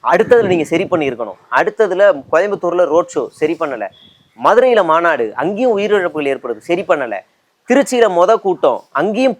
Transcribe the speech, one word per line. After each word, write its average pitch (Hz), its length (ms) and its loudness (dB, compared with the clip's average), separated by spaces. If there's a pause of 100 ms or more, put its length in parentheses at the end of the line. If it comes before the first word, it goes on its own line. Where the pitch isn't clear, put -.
அடுத்ததுல 208 440 2
நீங்க 175 180 0
சரி 170 200 -2
பண்ணியிருக்கணும். 123 500 -4 (160)
அடுத்ததுல 185 720 2 (100)
கோயம்புத்தூர்ல 180 520 0
ரோட் 165 300 0
ஷோ 127 140 -4
சரி 160 320 -4
பண்ணல, 120 280 -6 (560)
மதுரையில 220 400 4
மாநாடு 160 500 0
அங்கேயும் 202 440 -2
உயிரிழப்புகள் 175 480 -2
ஏற்படுது 123 320 -6
சரி 170 300 -6
பண்ணல, 127 300 -2 (500)
திருச்சியில 247 400 2
மொத 185 260 2
கூட்டம் 160 560 -2
அங்கேயும் 208 500 -2